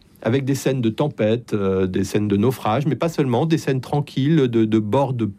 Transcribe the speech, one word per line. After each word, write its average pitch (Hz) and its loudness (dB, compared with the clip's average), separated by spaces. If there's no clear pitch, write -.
avec 131 0
des 135 0
scènes 135 0
de 113 0
tempête, 117 0
euh, 95 0
des 95 -2
scènes 104 -2
de 101 2
naufrage, 120 0
mais 156 0
pas 170 -2
seulement, 139 0
des 160 0
scènes 135 -2
tranquilles, 143 0
de, 117 2
de 110 2
bord 127 0
de, 113 -2